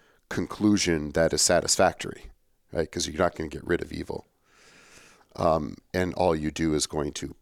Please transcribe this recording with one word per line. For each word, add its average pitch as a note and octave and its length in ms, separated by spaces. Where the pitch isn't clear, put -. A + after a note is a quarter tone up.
conclusion F2+ 840
that E2 200
is D2+ 100
satisfactory, - 840
right? D#2+ 180
'Cause E2 160
you're D#2 100
not F2 200
gonna D#2+ 120
get D2+ 160
rid E2+ 160
of - 120
evil. - 340
Um, D#2 400
and F2+ 200
all F2+ 200
you D#2 160
do D#2+ 240
is D2+ 140
going D2 260
to C#2 280